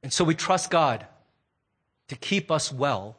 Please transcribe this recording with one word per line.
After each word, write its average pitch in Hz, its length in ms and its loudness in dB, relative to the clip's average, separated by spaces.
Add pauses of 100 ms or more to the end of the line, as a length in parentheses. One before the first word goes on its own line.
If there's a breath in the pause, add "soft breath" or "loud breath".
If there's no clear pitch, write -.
And 131 100 -6
so - 100 2
we 160 140 2
trust - 340 0
God 147 380 2 (960)
to 143 80 -10
keep - 340 -4
us 156 220 0
well 123 480 -2